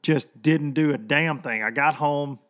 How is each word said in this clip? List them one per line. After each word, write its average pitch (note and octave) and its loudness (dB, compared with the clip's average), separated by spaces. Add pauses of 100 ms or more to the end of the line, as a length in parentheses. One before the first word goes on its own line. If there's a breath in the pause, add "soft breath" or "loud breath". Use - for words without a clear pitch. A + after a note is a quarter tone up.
just C#3 0
didn't D3 2
do D3+ 2
a B2+ -2
damn C#3+ 0
thing. A2+ -4
I G#2+ 0
got C#3 2
home C#3+ -2 (120)